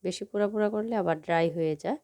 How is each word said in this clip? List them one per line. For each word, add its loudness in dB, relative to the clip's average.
বেশি -4
পোড়া 0
পোড়া 0
করলে -2
আবার 2
ড্রাই 4
হয়ে 0
যায় -2